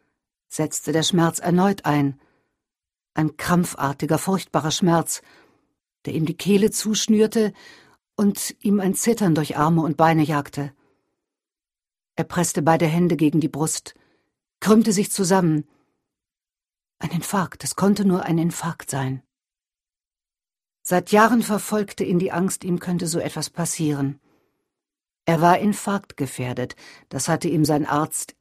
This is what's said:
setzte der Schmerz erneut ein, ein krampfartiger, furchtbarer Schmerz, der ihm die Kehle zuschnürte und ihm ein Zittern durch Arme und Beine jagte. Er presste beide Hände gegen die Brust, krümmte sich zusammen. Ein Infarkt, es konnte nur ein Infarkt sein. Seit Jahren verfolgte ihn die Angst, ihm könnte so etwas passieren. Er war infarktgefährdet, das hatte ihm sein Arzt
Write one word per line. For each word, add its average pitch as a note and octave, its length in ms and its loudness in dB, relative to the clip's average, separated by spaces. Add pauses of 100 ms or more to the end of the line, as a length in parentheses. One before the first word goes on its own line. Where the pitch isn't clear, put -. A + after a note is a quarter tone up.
(480)
setzte - 440 -6
der D#3+ 100 2
Schmerz E3 380 0
erneut F#3 440 0
ein, D3 360 0 (920)
ein D#3 240 -2
krampfartiger, D#3 840 -2
furchtbarer E3 520 -2
Schmerz, E3 520 0 (840)
der C#3+ 100 -6
ihm D#3+ 100 -2
die E3 120 -4
Kehle G3+ 340 2
zuschnürte G#3+ 840 0 (640)
und G3+ 440 -2
ihm G3+ 200 2
ein G3 140 0
Zittern G#3+ 400 2
durch D3 220 -2
Arme D#3+ 260 2
und D3+ 140 -2
Beine D#3+ 260 4
jagte. C#3+ 500 -4 (1400)
Er D#3+ 80 -2
presste F3 380 -2
beide E3 240 4
Hände E3+ 300 2
gegen D3+ 240 2
die D3+ 80 0
Brust, - 460 -6 (640)
krümmte A3 320 4
sich G3 200 0
zusammen. F3 560 2 (1300)
Ein - 120 -8
Infarkt, E3+ 520 -4
es - 140 -8
konnte G3+ 280 2
nur F#3 180 2
ein E3+ 160 0
Infarkt E3 500 -4
sein. C3+ 340 -6 (1600)
Seit F3+ 300 -2
Jahren A3 300 6
verfolgte G#3 600 -4
ihn F3+ 140 0
die F#3 140 -2
Angst, F#3+ 320 -4
ihm F3+ 140 -2
könnte F3 280 -4
so D#3+ 120 -4
etwas D3 320 -6
passieren. D3 720 -4 (1040)
Er E3 160 2
war F3 180 6
infarktgefährdet, C3 1160 -4 (320)
das - 200 -6
hatte E3 200 0
ihm D#3 160 2
sein D3 220 2
Arzt - 540 -4